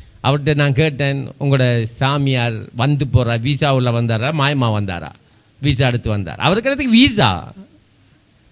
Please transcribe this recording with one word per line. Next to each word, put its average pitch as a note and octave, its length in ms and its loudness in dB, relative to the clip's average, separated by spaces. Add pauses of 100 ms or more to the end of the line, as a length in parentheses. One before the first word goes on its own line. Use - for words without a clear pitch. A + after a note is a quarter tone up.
(220)
அவர்கிட்ட C#3+ 320 0
நான் C#3+ 180 2
கேட்டேன், C#3 460 0 (220)
"உங்களோட C#3 240 2 (180)
சாமியார் C3 760 -2 (160)
வந்து C#3 380 0
போறா, A#2+ 280 2
விசா C#3 340 0
உள்ள B2+ 160 0
வந்தாரா, A#2 400 -2 (100)
மாயமா C#3 300 0
வந்தாரா?" F#2+ 400 -4 (520)
விசா C#3 240 2
எடுத்து A#2+ 240 -2
வந்தார். G2 280 -4
அவருக்கு G#3+ 320 0
என்னத்துக்கு C4 280 2
விசா? G#3+ 320 4 (1200)